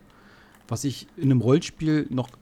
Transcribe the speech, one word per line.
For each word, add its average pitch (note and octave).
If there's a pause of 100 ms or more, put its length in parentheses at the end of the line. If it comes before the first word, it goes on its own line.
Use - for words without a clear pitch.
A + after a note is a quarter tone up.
(680)
Was A#2
ich C3 (100)
in -
einem C3+
Rollenspiel D3+
noch B2 (120)